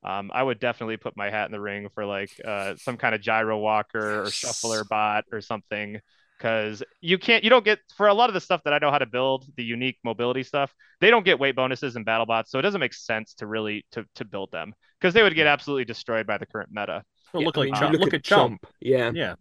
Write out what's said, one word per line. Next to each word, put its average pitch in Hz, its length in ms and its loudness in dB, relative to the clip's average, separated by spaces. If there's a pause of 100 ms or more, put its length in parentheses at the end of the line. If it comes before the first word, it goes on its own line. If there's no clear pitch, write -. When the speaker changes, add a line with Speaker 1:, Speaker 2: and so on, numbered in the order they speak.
Speaker 1:
um, 98 300 -8
I 127 100 0
would 123 160 -2
definitely 113 380 -4
put - 200 -10
my 101 140 -4
hat 107 140 -2
in - 80 -10
the 104 80 -8
ring 101 340 -8
for, 107 100 -6
like, 101 240 -6 (160)
uh, 98 300 -6
some 120 220 -8
kind 110 180 0
of 107 60 -4
gyro 110 360 0
walker 107 640 -2
or 98 40 -4
Speaker 2:
Yes. 104 80 -6
Speaker 1:
shuffler 113 500 -4
bot 107 480 -2
or 110 100 -8
something. 104 580 -8 (400)
'Cause 107 440 -2 (180)
you 175 160 0
can't, 226 260 4
you 214 60 4
don't 240 160 6
get, 208 140 2 (160)
for 202 140 4
a 202 40 6
lot 233 160 4
of 202 60 -2
the 175 60 0
stuff 180 240 -2
that 147 80 2
I 147 40 4
know 147 140 2
how 143 80 2
to 131 80 -2
build, 131 380 0 (100)
the 123 80 -8
unique 117 400 -4
mobility 120 400 -2
stuff, 139 280 -2 (300)
they - 80 8
don't 226 160 6
get 175 140 4
weight 135 160 2
bonuses 131 400 -2
in 113 100 -6
BattleBots, 113 440 0
so 131 100 -2
it - 20 -2
doesn't 202 180 0
make 127 140 -2
sense 110 420 -6
to 110 120 -12
really, 107 460 -6
to, 110 120 -10 (100)
to - 100 -12
build 98 260 -10
them, 87 240 -10 (260)
'cause 180 140 2
they 226 80 8
would 190 100 4
get 156 120 4
Speaker 3:
Yeah. 147 80 6
Speaker 1:
absolutely 139 320 -2
destroyed 110 420 -4
by 104 100 -2
the 98 80 -8
current - 260 -8
meta. 101 320 -6 (300)
Speaker 3:
Well, 170 80 -2
Speaker 4:
Yeah, 151 60 0
Speaker 3:
look 160 100 -2
Speaker 4:
I 151 40 2
Speaker 3:
like 135 100 0
Speaker 4:
mean, - 100 -2
Speaker 3:
Chomp. 147 120 2
Speaker 4:
look 160 80 4
Speaker 3:
Look - 120 2
Speaker 4:
at 160 60 0
Speaker 3:
at - 40 -14
Chomp. 127 380 4
Speaker 4:
Chomp. - 80 -20 (120)
Yeah. 123 340 2
Speaker 3:
Yeah. 110 260 -4